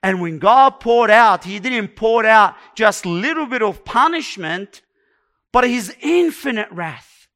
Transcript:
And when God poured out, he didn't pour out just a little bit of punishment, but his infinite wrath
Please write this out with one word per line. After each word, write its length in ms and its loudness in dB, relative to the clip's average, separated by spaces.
And 180 -2
when 200 -6
God 400 4
poured 320 2
out, 320 4
he 160 -12
didn't 340 -6
pour 320 0
out 300 4
just 300 0
a 60 -4
little 360 -4
bit 160 -4
of 220 -4
punishment, 1000 -4
but 100 2
his 380 -4
infinite 720 -2
wrath 640 -14